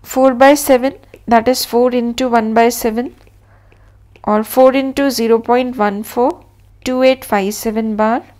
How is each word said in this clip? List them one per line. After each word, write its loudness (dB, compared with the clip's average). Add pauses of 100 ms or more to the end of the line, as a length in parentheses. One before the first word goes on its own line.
Four 2
by 6
seven, 0 (340)
that 2
is -4
four 0
into -2
one 0
by 4
seven, -4 (1160)
और -2
four 4
into -2
zero 0
point -2
one -2
four -2 (560)
two -2
eight 2
five -2
seven -6
bar 0 (180)